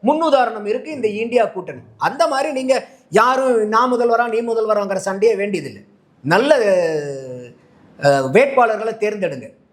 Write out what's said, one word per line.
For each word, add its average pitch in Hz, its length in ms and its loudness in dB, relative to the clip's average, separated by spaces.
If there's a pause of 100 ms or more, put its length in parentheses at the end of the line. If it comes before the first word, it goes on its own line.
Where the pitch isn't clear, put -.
முன்னுதாரணம் 254 640 0
இருக்கு 254 240 -6
இந்த 247 180 -4
இந்தியா 226 360 0
கூட்டணி. 170 340 -10 (180)
அந்த 262 300 0
மாதிரி 285 260 -2
நீங்க 262 340 -2 (240)
யாரும் 240 580 2
நான் 240 240 2
முதல்வரா, 240 360 2
நீ 233 240 -2
முதல்வராங்கிற 208 440 0
சண்டையே 196 380 0
வேண்டியதில்லை. 170 480 -6 (400)
நல்ல, 214 320 4 (1500)
அ, 139 280 2
வேட்பாளர்களை 226 640 2
தேர்ந்தெடுங்க. 180 540 -6 (220)